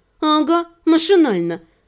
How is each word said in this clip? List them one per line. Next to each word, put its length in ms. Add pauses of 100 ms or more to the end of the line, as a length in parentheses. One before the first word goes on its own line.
(220)
Ага, 440 (200)
машинально. 760 (260)